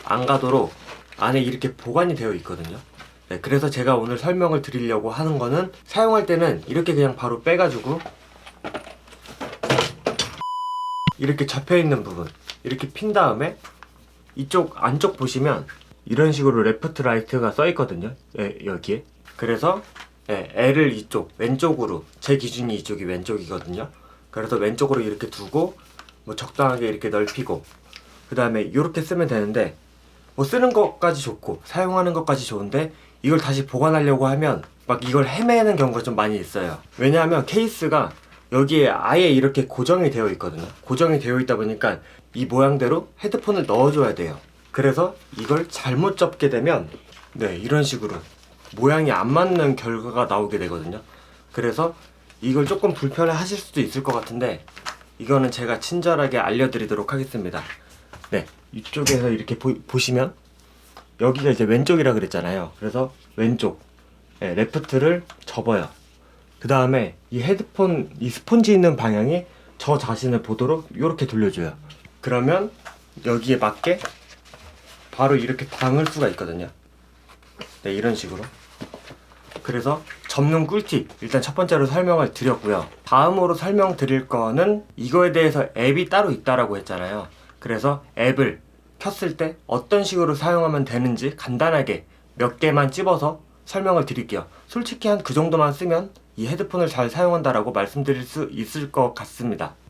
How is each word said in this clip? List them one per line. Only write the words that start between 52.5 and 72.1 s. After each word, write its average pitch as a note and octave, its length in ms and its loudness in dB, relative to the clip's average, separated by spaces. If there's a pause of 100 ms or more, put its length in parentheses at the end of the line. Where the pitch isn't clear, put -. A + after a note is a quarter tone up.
조금 F#3+ 280 0
불편해 D#3+ 380 0
하실 F#3 260 -4
수도 F3 240 -4
있을 A2+ 220 -4
것 C3+ 100 -2
같은데 A#2 520 -4 (540)
이거는 C3 320 2
제가 A#2 280 -4
친절하게 D#3+ 580 0
알려드리도록 A2 760 -2
하겠습니다. G2+ 480 -6 (720)
네, F#3+ 140 -2 (260)
이쪽에서 B2 580 -2
이렇게 A2 300 -4
보-, C3 160 -2 (120)
보시면 C3 460 0 (840)
여기가 C3 320 2
이제 A#2 120 2
왼쪽이라 C3+ 500 4
그랬잖아요. F2+ 640 -4
그래서 B2 340 -4 (220)
왼쪽, A2+ 440 0 (600)
네, F#2 160 -4
레프트를 C#3 680 0 (220)
접어요. G#2 420 -2 (720)
그 - 60 -6
다음에 B2+ 480 2 (160)
이 B2 100 -4
헤드폰, F#3 760 0
이 A#2+ 100 -4
스폰지 A3 420 4
있는 F3+ 240 6
방향이 A#2 500 0 (340)
저 C#3+ 180 2
자신을 A#2+ 460 -2
보도록 C#3 520 -2
요렇게 D#3+ 300 -2
돌려줘요. F#2+ 480 0 (480)